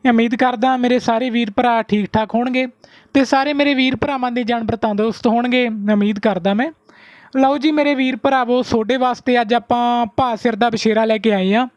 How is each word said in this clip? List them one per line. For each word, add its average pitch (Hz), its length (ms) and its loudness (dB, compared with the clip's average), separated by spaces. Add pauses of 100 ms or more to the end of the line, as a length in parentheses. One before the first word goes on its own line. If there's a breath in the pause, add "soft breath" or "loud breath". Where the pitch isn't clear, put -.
ਉਮੀਦ 233 260 2
ਕਰਦਾ 247 420 0
ਮੇਰੇ 247 220 2
ਸਾਰੇ 240 300 -2
ਵੀਰ 233 220 -2
ਭਰਾ 240 320 0
ਠੀਕ 208 300 -2
ਠਾਕ 220 220 -2
ਹੋਣਗੇ 247 300 0 (500 soft breath)
ਤੇ 269 100 4
ਸਾਰੇ 269 280 0
ਮੇਰੇ 285 200 2
ਵੀਰ 262 220 2
ਭਰਾਵਾਂ 247 360 -4
ਦੇ 240 120 -2
ਜਾਨਵਰ 226 320 -2
ਤੰਦਰੁਸਤ 214 520 -2
ਹੋਣਗੇ, 247 400 0 (260)
ਉਮੀਦ 208 260 0
ਕਰਦਾ 196 340 0
ਮੈਂ। 247 160 -2 (680 loud breath)
ਲਓ 269 200 2
ਜੀ 294 140 0
ਮੇਰੇ 294 240 0
ਵੀਰ 262 220 -2
ਭਰਾਵੋ, 254 460 0
ਤੁਹਾਡੇ 226 340 -2
ਵਾਸਤੇ 247 440 0
ਅੱਜ 226 120 0
ਆਪਾਂ 240 520 0 (120)
ਭਾਅ 247 180 0
ਸਿਰ 226 200 -2
ਦਾ 233 140 0
ਬਛੇਰਾ 220 360 0
ਲੈ 220 120 0
ਕੇ 214 160 0
ਆਏ 190 200 2
ਹਾਂ 247 240 0